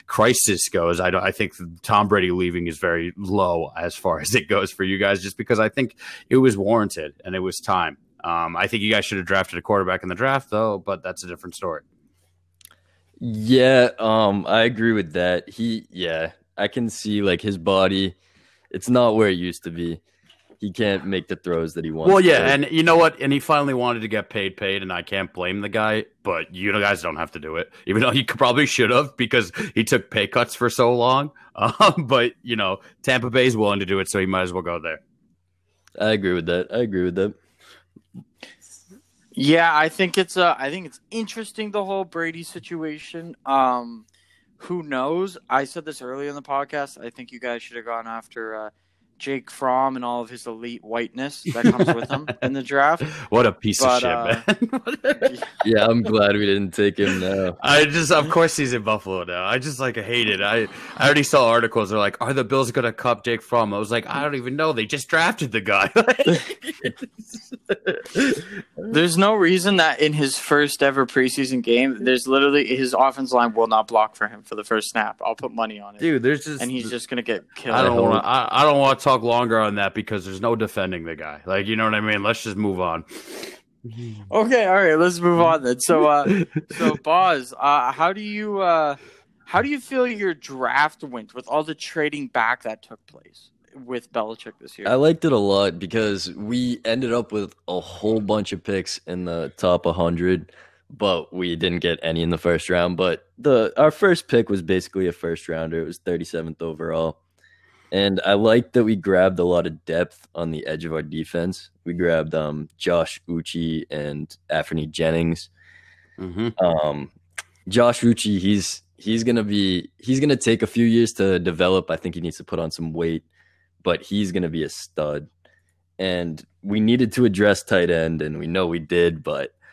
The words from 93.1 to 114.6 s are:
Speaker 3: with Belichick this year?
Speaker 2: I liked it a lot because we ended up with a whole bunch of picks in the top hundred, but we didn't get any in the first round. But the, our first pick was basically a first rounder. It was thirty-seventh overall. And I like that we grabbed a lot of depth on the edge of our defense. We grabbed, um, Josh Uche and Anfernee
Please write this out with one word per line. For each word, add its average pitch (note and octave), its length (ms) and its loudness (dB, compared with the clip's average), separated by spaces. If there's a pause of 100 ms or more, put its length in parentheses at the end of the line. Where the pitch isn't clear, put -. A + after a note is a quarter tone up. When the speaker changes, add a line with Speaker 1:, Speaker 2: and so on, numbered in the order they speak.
Speaker 3:
with B2 380 -10
Belichick A2+ 480 -6
this - 180 -20
year? G2+ 80 -6
Speaker 2:
I A2+ 80 2
liked D#3+ 300 4
it D3 80 2
a A#2+ 40 6
lot G2 420 2
because G2 520 -2
we A#2+ 540 -4
ended A#2 260 -2
up A#2 220 -2
with G2+ 220 -6 (120)
a F2+ 140 -4
whole A2 400 -2
bunch G#2 320 -2
of F2+ 100 -8
picks F#2+ 420 -4
in F2+ 200 -8
the E2 320 -6
top F2 280 2
hundred, E2+ 680 0 (360)
but F#2 440 -2
we F2 240 -4
didn't F2 220 0
get E2 220 0
any E2 200 -2
in E2 80 0
the E2+ 80 0
first E2 320 0
round. F2+ 260 0
But F2 320 -2 (100)
the, A#2+ 380 2
our D3+ 160 4
first F3+ 380 2
pick A#2 200 4
was G2 120 0
basically F#2 460 0
a F2 40 0
first E2+ 380 -6
rounder. E2 320 -4
It E2 40 -6
was E2+ 120 -12
thirty-seventh E2 640 -6
overall. D#2+ 560 -4 (760)
And G2 320 2
I G2 80 4
like A2 400 4
that B2 100 6
we A2 140 2
grabbed F#2 420 4
a F2+ 60 2
lot F2 220 2
of D#2 180 -12
depth E2+ 500 -4
on E2 160 -4
the D#2 160 -8
edge D#2 160 -6
of E2 100 -8
our D#2 100 -4
defense. E2 640 -6 (160)
We F2 80 -6
grabbed, E2 420 0
um, D2+ 400 -4
Josh E2+ 540 0
Uche E2 640 -4
and D2 440 -8 (140)
Anfernee D#2 400 -4